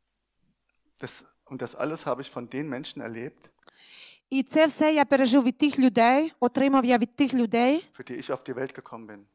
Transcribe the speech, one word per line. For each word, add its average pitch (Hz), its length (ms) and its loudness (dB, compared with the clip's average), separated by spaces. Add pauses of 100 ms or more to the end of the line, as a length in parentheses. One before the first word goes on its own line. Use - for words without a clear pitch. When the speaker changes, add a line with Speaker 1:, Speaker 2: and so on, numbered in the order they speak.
(1000)
Speaker 1:
Das, - 240 -14 (220)
und 131 160 -14
das 117 140 -10
alles 151 300 -6
habe 131 160 -4
ich - 100 -16
von 120 180 -12
den 143 200 -8
Menschen 131 320 -10
erlebt, 117 480 -14 (800)
Speaker 2:
І 269 140 -2
це 311 220 2
все 311 280 0
я 294 120 4
пережив 262 380 4
від 247 140 0
тих 285 220 0
людей, 254 600 4
отримав 269 460 2
я 247 120 4
від 226 180 -2
тих 277 180 0
людей, 247 560 0 (100)
Speaker 1:
für - 120 -16
die 120 60 -6
ich - 120 -10
auf 135 140 -4
die 135 120 -10
Welt 131 260 -6
gekommen 113 260 -18
bin 104 120 -18 (140)